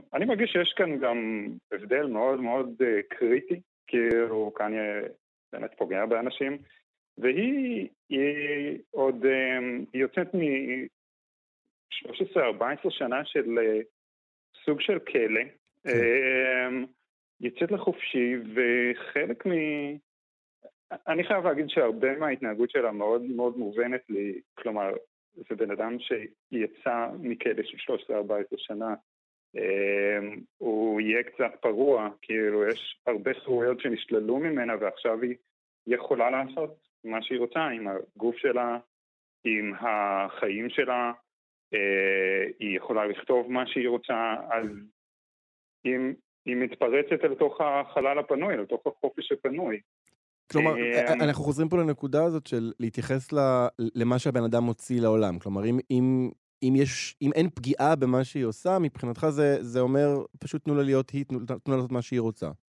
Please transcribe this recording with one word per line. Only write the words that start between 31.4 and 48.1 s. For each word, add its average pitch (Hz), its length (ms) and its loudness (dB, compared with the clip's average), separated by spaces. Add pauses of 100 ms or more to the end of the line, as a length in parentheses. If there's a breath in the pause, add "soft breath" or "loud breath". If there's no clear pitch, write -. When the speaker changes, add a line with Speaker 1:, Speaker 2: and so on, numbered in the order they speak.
Speaker 1:
פרוע, 117 480 2 (120)
כאילו, 107 460 0
יש - 380 -4
הרבה 123 280 0
חירויות 123 460 0
שנשללו 113 600 0
ממנה, 139 400 -2
ועכשיו 113 420 -2
היא 123 140 -2 (520)
יכולה 123 420 2
לעשות 135 460 -4 (280)
מה 113 180 -4
שהיא 123 180 -2
רוצה 120 200 -2
עם 120 280 -2
הגוף 110 500 -4
שלה, 120 400 0 (640)
עם 107 360 -2
החיים 104 880 0
שלה, 123 420 0 (640)
אה, 98 680 2 (160)
היא 101 180 -2
יכולה 110 280 0
לכתוב 120 460 0
מה 127 160 -2
שהיא 123 220 0
רוצה, 117 460 -2 (160)
אז 113 160 -2 (1200)
אם, 127 280 0 (320)
היא 123 100 -2
מתפרצת 131 680 2
אל 139 120 2
תוך 143 260 2
החלל 143 580 0